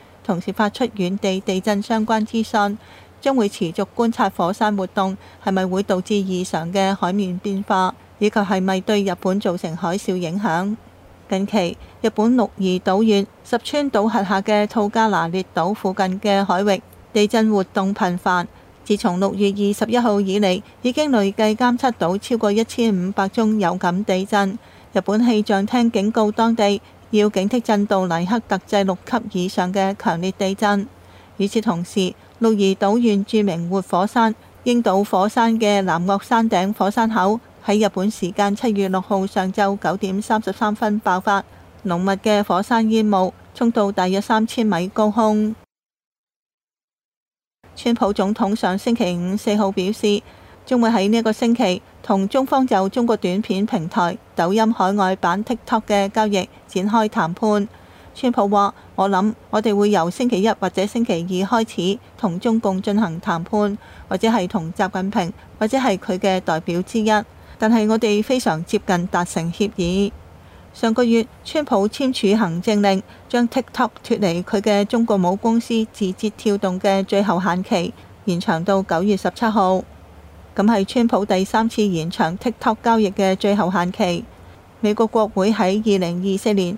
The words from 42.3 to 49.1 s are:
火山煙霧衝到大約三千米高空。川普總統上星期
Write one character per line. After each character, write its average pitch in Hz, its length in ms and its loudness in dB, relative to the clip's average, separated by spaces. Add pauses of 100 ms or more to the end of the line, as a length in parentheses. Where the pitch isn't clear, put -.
火 185 180 0
山 226 260 0
煙 220 220 2
霧 185 220 2 (240)
衝 233 160 0
到 202 200 2
大 185 160 0
約 196 140 0
三 220 240 0
千 226 180 -2
米 185 260 0
高 214 200 2
空。 214 460 0 (2250)
川 240 160 0
普 208 200 0
總 202 200 0
統 208 220 0
上 190 220 -2
星 233 180 0
期 180 220 -2